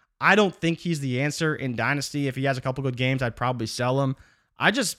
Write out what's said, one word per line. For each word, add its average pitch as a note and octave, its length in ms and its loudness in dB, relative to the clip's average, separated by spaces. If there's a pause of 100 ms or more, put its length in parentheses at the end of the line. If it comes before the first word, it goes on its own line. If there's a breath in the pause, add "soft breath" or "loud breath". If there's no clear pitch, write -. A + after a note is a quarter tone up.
(200 soft breath)
I E3+ 140 6
don't G3+ 200 4
think E3 260 -2
he's E3 200 -2
the B2+ 220 0
answer D3+ 320 0
in B2+ 220 -4
Dynasty. C#3 520 -2
If B2+ 80 -4
he C3+ 80 -2
has C3+ 140 0
a - 20 -6
couple C3 220 -4
good B2+ 160 -2
games, B2+ 240 2
I'd A#2 140 -2
probably A#2+ 320 -2
sell B2+ 340 0
him. C3 140 0 (420 soft breath)
I - 120 4
just, G#3+ 280 -2